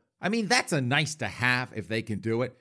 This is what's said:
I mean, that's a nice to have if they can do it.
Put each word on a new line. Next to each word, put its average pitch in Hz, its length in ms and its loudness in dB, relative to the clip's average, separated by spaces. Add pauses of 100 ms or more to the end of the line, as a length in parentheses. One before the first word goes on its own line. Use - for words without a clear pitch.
(220)
I 165 80 -2
mean, 220 180 0
that's 247 240 2
a 147 100 2
nice 139 340 0
to 113 120 -4
have 123 480 0
if 98 120 -6
they 110 140 0
can 107 180 -4
do 113 220 0
it. 123 200 -6